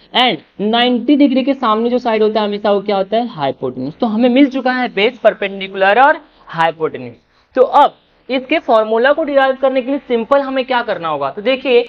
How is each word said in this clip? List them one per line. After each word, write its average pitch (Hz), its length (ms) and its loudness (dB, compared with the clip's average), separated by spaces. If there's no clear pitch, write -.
and 226 240 2
ninety 240 540 0
degree 262 280 2
के 269 100 0
सामने 233 360 -2
जो 247 80 0
side 226 240 0
होता 214 180 0
है 214 60 0
हमेशा 208 260 -2
वो 202 80 0
क्या 202 160 -2
होता 196 200 -2
है 240 120 -2
Hypotenuse। 135 680 -6
तो - 120 -4
हमें 220 220 0
मिल 262 220 4
चुका 254 220 -2
है 254 220 -4
base, 220 240 0
perpendicular 196 840 0
और 302 200 4
hypotenuse। 156 680 -4
तो 262 60 6
अब 262 340 4
इसके 262 300 -2
formula 233 540 2
को 320 120 -2
derive 269 320 2
करने 262 260 0
के 240 80 -6
लिए 285 100 -2
simple 240 400 0
हमें 262 240 -4
क्या 240 180 -2
करना 180 260 -6
होगा, 139 220 -4
तो 202 120 -10
देखिए 254 460 0